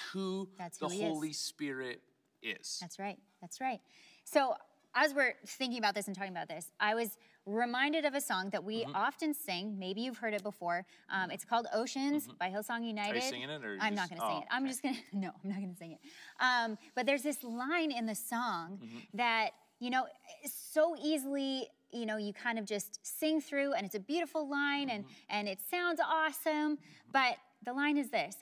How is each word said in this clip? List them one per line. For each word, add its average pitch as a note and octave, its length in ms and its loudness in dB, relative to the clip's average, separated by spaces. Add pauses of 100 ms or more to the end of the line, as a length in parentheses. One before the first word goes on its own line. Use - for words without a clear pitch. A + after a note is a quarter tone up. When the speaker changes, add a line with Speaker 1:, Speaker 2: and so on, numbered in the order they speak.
(120)
Speaker 1:
who F#3+ 360 -2 (100)
Speaker 2:
That's F3 200 -10
Speaker 1:
the - 100 -2
Speaker 2:
who F3 60 -2
he G3 80 -2
is. E3 60 2
Speaker 1:
Holy D#3 240 -2
Spirit C3 680 -4 (420)
is. - 380 -6
Speaker 2:
That's F3 200 -10
right. G3 180 -6 (220)
That's - 200 -14
right. C4 200 -2 (440)
So C4+ 300 4 (400)
as C#4 200 6
we're C4+ 200 4 (120)
thinking B3 320 -2
about G#3 160 4
this G3+ 120 -2
and G3 100 -4
talking F#3+ 160 -6
about D#3+ 160 -6
this, E3 300 -10
I G#3+ 160 4
was A3+ 220 0 (300)
reminded B3 580 2
of C#4 100 2
a C#4+ 60 0
song G3 300 0
that F#3+ 120 0
we A3 220 -2
Speaker 1:
Mm-hmm. D3 100 -4
Speaker 2:
often C#4+ 400 2
sing. G3 440 -4
Maybe F#3+ 240 -4
you've B3 160 -4
heard A3 160 -2
it G3 100 -2
before. F3 400 -2 (260)
Um, F#3 200 0
it's - 140 -8
called A#3 280 2
Oceans C4+ 560 0
Speaker 1:
Mm-hmm. - 100 -14
Speaker 2:
by F3+ 120 0
Hillsong A#3 360 -2
United. G#3 260 -2
Speaker 1:
Are A#3 40 0
you B3 60 0
singing C4 280 -4
it, - 140 -6
or D3 100 -4
you F#3+ 60 -4
Speaker 2:
I'm G#3 140 2
not F3+ 160 -2
Speaker 1:
just - 100 -10
Speaker 2:
gonna A2 120 0
sing F#2 60 0
Speaker 1:
Oh, - 40 -4
Speaker 2:
it. - 120 -10
I'm C4 100 2
Speaker 1:
okay. C4 60 0
Speaker 2:
just B3+ 120 -6
gonna, C4 220 0
<laughs> - 80 -16
no, F#3+ 180 -2 (120)
I'm F#3+ 80 -4
not G3 100 -4
gonna F#3 160 -6
sing E3 160 -14
it. - 60 -16 (420)
Um, A#3+ 380 4 (160)
but B3 120 0
there's C#4 160 4
this C#4+ 200 -2
line C4+ 480 0
in A#3 160 -2
the A3 80 -2
song G3 720 -2
Speaker 1:
Mm-hmm. A3+ 140 -12 (160)
Speaker 2:
that, A3+ 360 4 (300)
you A#3+ 100 -2
know, B3+ 160 4 (680)
so D#4 300 6
easily, C#4 640 0 (240)
you A#3 160 -4
know, G#3+ 100 0
you G#3 160 -2
kind A3+ 280 -2
of G#3 40 -4
just G3+ 400 -4
sing D#4 360 2
through, C#4 320 0
and G3+ 140 0
it's F#3 100 -4
a G3+ 40 -4
beautiful D4+ 480 0
line, C#4+ 420 2
and, G3+ 140 -2
Speaker 1:
Mm-hmm. - 80 -18 (180)
Speaker 2:
and G#3 180 0
it F#3+ 100 -4 (100)
sounds F4 380 2
awesome. D4+ 720 2
Speaker 1:
Mm-hmm. - 360 -18
Speaker 2:
But B3+ 240 6 (280)
the B3 80 -4
line C#4+ 240 4
is C4+ 140 2
this, F3 320 0